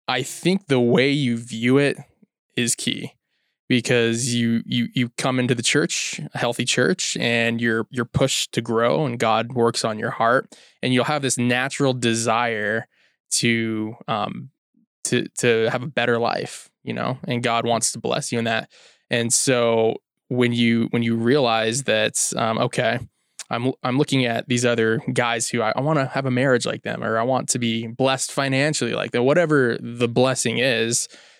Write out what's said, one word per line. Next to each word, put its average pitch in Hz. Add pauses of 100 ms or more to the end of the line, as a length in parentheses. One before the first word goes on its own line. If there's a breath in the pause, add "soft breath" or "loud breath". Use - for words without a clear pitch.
I 127
think -
the 135
way 120
you 131
view 120
it 143 (580)
is 120
key, - (540)
because 120
you, 117
you, -
you 120
come 131
into 123
the 117
church, - (140)
a -
healthy 123
church, -
and 117
you're, 113
you're 120
pushed -
to -
grow, 117
and 120
God 113
works 117
on 110
your 113
heart, 117 (260 loud breath)
and 127
you'll 123
have 151
this 131
natural 127
desire 113 (440)
to, 113 (120)
um, 123 (560)
to, - (100)
to 113
have 123
a 127
better 120
life, - (140)
you 123
know, 120
and 120
God 117
wants 117
to 117
bless 120
you 117
in 117
that. 113 (400 soft breath)
And 117
so 117 (340)
when 123
you, 117
when 120
you 117
realize 117
that, 110
um, 113
okay, 120 (520)
I'm, 120 (120)
I'm 127
looking 135
at 117
these 123
other 113 (140)
guys 117
who 120
I, 110
I -
wanna 143
have 135
a 131
marriage 127
like 110
them, 117
or 110
I 113
want 127
to -
be 113
blessed 131
financially 135
like 104
them, 120
whatever 143
the 120
blessing 127
is, 120 (320 loud breath)